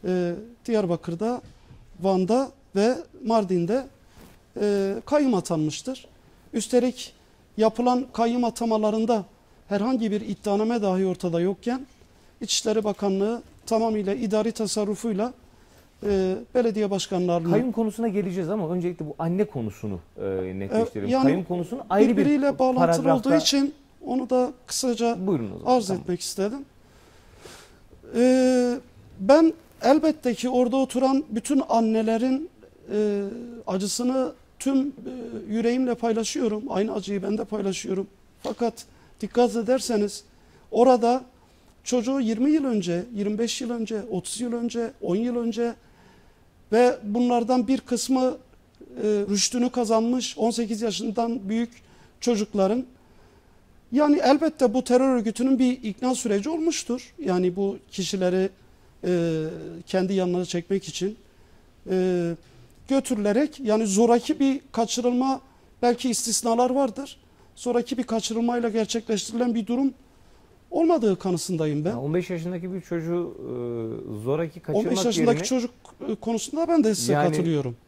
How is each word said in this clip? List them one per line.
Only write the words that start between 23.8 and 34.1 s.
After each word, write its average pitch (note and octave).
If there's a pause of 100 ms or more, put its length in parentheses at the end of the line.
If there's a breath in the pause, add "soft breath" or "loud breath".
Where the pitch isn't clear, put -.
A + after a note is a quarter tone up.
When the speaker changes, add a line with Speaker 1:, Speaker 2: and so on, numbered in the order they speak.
Speaker 1:
onu B3+
da B3+ (140)
kısaca A#3
Speaker 2:
Buyurun B2+
o -
zaman. B3+
Speaker 1:
arz A3
Speaker 2:
Tamam. F#3
Speaker 1:
etmek F3
istedim. A3 (1500 loud breath)
E, B3+ (460)
ben D#4 (300)
elbette D4
ki B3
orada B3
oturan C4+
bütün C4
annelerin, A3+ (420)
e, G#3 (440)
acısını B3 (260)